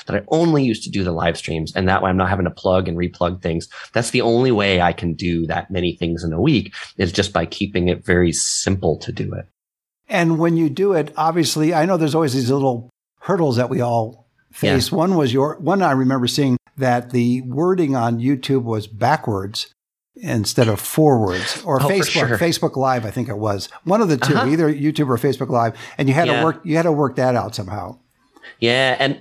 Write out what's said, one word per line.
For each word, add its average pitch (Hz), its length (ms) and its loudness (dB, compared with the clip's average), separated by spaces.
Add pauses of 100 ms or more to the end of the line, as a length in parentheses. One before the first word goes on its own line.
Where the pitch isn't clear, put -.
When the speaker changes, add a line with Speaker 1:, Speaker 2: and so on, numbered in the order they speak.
Speaker 1:
that 107 100 -2
I 101 100 -6
only 156 380 2
use 107 180 -2
to 92 60 -10
do 95 160 -2
the 87 80 -2
live 85 240 0
streams. 80 360 -6
And 92 140 0
that 98 160 2
way 98 60 2
I'm 92 80 2
not 92 100 2
having 95 160 0
to 85 80 -2
plug 92 380 0
and 85 80 -6
replug 87 440 -2
things. 82 280 -4 (240)
That's 120 160 -2
the 123 120 0
only 117 300 2
way 98 300 2
I 87 100 2
can 85 220 -4
do 85 340 -2
that 82 240 -6
many 90 240 -2
things 85 300 -4
in 80 80 -4
a 85 80 -2
week, 120 320 2 (240)
is 90 160 -2
just 95 180 -2
by 85 140 0
keeping 90 420 -2
it 87 160 -2
very 87 300 2
simple 90 640 -2
to - 160 -10
do 98 200 -6
it. - 120 -10 (640)
Speaker 2:
And 170 280 2
when 165 200 2
you 160 120 2
do 185 220 0
it, 151 240 0
obviously, 160 580 2
I 156 120 2
know 190 100 2
there's 156 200 2
always 151 180 2
these 127 180 0
little 131 380 0 (320)
hurdles 170 340 0
that 123 140 0
we 131 100 -2
all 117 480 -2 (240)
face. 185 400 0
Speaker 1:
Yeah. - 60 0
Speaker 2:
One 185 180 2
was 143 160 2
your, 139 280 0
one 180 220 0
I 160 100 4
remember 131 360 2
seeing 131 300 2 (200)
that 123 340 0
the 123 300 2
wording 147 540 0
on 117 240 0
YouTube 131 440 0
was 107 240 -4
backwards 104 800 -2 (480)
instead 123 520 0
of 104 120 0
forwards, 110 840 2
or 143 160 0
Speaker 1:
Oh, 143 60 0
for 185 60 2
Speaker 2:
Facebook, 156 340 0
Speaker 1:
sure. 120 100 0
Speaker 2:
Facebook 170 380 0
Live, 131 300 0
I 101 60 -6
think 117 180 -4
it 104 80 -6
was. 104 320 -2 (140)
One 202 180 2
of 196 80 2
the 147 80 2
two, 135 180 2
Speaker 1:
Uh-huh. 247 140 2
Speaker 2:
either 156 240 2
YouTube 147 360 0
or 120 80 2
Facebook 131 320 -2
Live, 117 240 0 (240)
and 139 100 0
you 131 60 4
had 170 140 2
Speaker 1:
Yeah. 120 120 0
Speaker 2:
to 147 60 2
work, 160 180 -2
you 156 120 -2
had 165 80 2
to 170 80 2
work 143 260 0
that 127 180 2
out 110 200 -4
somehow. 101 420 -10 (640)
Speaker 1:
Yeah, 123 400 2
and, 139 220 -2